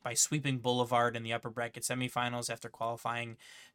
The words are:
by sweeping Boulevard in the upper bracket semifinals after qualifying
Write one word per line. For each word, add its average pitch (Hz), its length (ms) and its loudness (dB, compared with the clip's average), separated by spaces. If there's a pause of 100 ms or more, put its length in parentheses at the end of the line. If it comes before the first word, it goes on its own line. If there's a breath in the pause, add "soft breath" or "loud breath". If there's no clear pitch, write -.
by 120 120 -4
sweeping 139 440 2
Boulevard 120 560 4
in 117 80 -4
the 113 100 -2
upper 117 180 -2
bracket 117 340 -6
semifinals 123 640 0
after 117 180 -8
qualifying 117 680 -4 (380 loud breath)